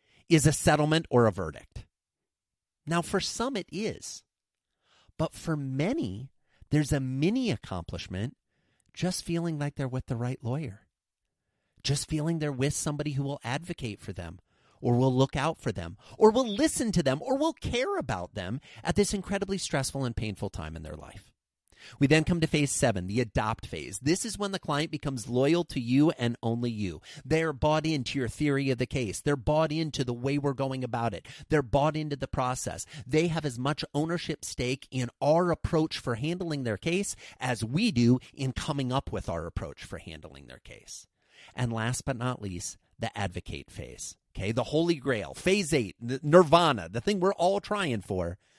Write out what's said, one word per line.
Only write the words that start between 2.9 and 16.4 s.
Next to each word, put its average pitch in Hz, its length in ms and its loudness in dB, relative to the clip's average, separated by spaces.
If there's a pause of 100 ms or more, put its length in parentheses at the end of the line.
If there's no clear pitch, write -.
for - 180 -2
some 240 380 -4
it 185 160 -6
is, 185 500 -8 (920)
but 156 160 -2
for 160 240 -4
many, 139 760 -4 (380)
there's 151 240 2
a 143 80 2
mini 165 500 0
accomplishment 92 840 -6 (560)
just - 320 -4
feeling 170 340 -2
like 143 180 -4
they're 135 120 -4
with 127 160 -4
the 127 120 -4
right 123 260 -4
lawyer, 120 380 -4 (1000)
just - 280 0
feeling 160 300 0
they're 151 120 0
with 135 220 0
somebody 147 380 -2
who 135 100 0
will 139 200 -4
advocate 127 580 -6
for - 120 -10
them 87 260 -10 (440)
or 120 140 4
will 127 180 4
look 131 200 4
out 147 220 0
for - 160 -4
them 82 240 -8 (220)
or 214 120 10
will 247 160 4